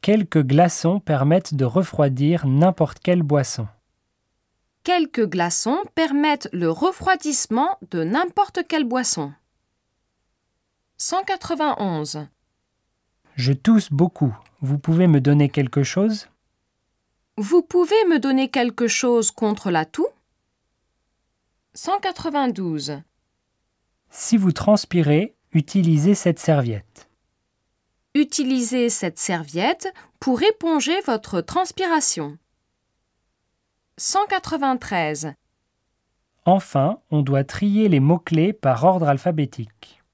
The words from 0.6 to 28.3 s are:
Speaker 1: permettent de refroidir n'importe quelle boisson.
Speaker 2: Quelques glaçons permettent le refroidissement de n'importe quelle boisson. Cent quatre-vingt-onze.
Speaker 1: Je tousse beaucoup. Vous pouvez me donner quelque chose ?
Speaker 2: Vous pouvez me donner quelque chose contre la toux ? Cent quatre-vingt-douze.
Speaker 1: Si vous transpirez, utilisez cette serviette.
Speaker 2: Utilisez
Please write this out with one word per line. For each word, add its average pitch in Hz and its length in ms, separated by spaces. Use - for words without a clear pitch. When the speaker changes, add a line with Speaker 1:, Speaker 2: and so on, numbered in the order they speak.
Speaker 1:
permettent 156 540
de 135 100
refroidir 143 800
n'importe 151 520
quelle 180 240
boisson. 139 440
Speaker 2:
Quelques 311 420
glaçons 175 560
permettent 294 580
le 175 180
refroidissement 320 1080
de 165 140
n'importe 339 640
quelle 311 160
boisson. 226 480
Cent 381 260
quatre-vingt-onze. 202 1000
Speaker 1:
Je 131 200
tousse 214 360
beaucoup. 143 460
Vous 139 160
pouvez 165 300
me 147 160
donner 143 260
quelque 139 360
chose ? 208 440
Speaker 2:
Vous 277 240
pouvez 359 480
me 311 80
donner 262 320
quelque 240 360
chose 233 440
contre 208 400
la 160 160
toux ? - 200
Cent 381 260
quatre-vingt-douze. 190 1000
Speaker 1:
Si - 260
vous 190 160
transpirez, 175 840
utilisez 165 600
cette 175 240
serviette. 120 680
Speaker 2:
Utilisez 254 800